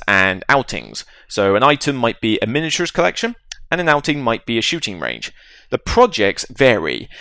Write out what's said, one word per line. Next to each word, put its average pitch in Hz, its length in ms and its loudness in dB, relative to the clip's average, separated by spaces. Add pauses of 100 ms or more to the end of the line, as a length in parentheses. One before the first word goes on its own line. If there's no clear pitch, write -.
and 95 400 2
outings. 90 560 -2 (240)
So 98 280 2
an 113 80 2
item 143 340 2
might 117 240 -2
be 110 200 0
a 110 60 2
miniatures 156 440 -2
collection, 180 440 -2 (340)
and 175 120 -2
an 165 80 0
outing 147 320 0
might 113 240 -2
be 117 120 -2
a 113 40 -2
shooting 113 360 -4
range. 60 360 -8 (360)
The 127 80 -2
projects 143 720 0
vary. 101 600 0 (120)